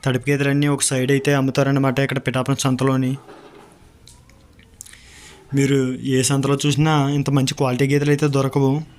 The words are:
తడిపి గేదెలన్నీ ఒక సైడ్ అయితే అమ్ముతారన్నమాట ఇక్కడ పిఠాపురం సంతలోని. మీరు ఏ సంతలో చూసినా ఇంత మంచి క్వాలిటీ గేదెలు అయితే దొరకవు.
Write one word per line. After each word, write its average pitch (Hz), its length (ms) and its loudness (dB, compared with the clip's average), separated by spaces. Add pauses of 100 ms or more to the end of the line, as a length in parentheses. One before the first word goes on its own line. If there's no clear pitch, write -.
తడిపి 127 260 -2
గేదెలన్నీ 143 440 0
ఒక 139 160 -4
సైడ్ 131 260 -2
అయితే 139 140 0 (100)
అమ్ముతారన్నమాట 135 680 0
ఇక్కడ 139 200 -4
పిఠాపురం 131 400 -2
సంతలోని. 131 460 0 (2500)
మీరు 139 220 4 (380)
ఏ 131 40 4 (100)
సంతలో 139 340 0
చూసినా 147 300 2 (240)
ఇంత 135 200 -2
మంచి 135 220 -2
క్వాలిటీ 131 320 0
గేదెలు 143 220 2
అయితే 147 220 0
దొరకవు. 135 360 0 (260)